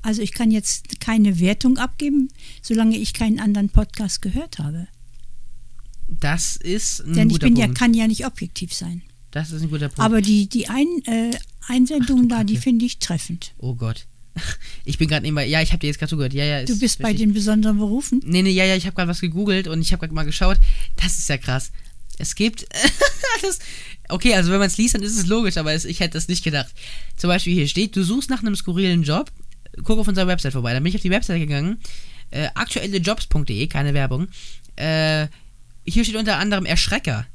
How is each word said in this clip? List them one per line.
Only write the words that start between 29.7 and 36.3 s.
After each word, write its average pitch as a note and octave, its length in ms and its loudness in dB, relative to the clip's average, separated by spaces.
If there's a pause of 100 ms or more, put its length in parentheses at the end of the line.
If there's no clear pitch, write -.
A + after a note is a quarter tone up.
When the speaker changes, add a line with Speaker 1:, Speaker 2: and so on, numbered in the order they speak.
Speaker 2:
guck - 140 6
auf G#2+ 100 2
unserer F#3 180 2
Website F3 240 0
vorbei. A#2+ 220 -2
Dann C3 100 0
bin E3+ 60 2
ich G#3 80 -2
auf - 40 -2
die F#3 100 0
Website F#3 280 0
gegangen, D3+ 380 -2 (540)
äh, D3+ 240 -4
aktuellejobs G3 720 -2
punkt D3+ 200 2
de, A#2+ 200 0
keine C#3+ 260 0
Werbung. C#3 340 0 (480)
Äh, D#3 520 0 (580)
hier G#3+ 180 4
steht G#3+ 140 -2
unter G#3 220 0